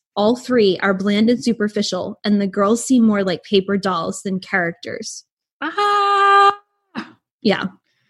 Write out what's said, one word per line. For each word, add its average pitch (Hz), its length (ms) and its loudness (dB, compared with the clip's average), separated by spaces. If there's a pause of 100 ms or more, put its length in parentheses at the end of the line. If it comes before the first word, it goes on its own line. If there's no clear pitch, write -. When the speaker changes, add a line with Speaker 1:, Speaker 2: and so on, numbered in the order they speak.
(160)
Speaker 1:
All 214 220 2
three 226 440 2
are 196 120 0
bland 208 360 0
and 247 140 0
superficial, 208 800 -4
and 208 160 0
the 202 80 -2
girls 208 380 0
seem 254 180 4
more 208 200 2
like 180 200 -4
paper 196 340 0
dolls 185 460 -4
than 190 160 -4
characters." - 840 -8 (360)
Speaker 2:
Ah! 403 960 2 (840)
Speaker 1:
Yeah. 190 260 0 (420)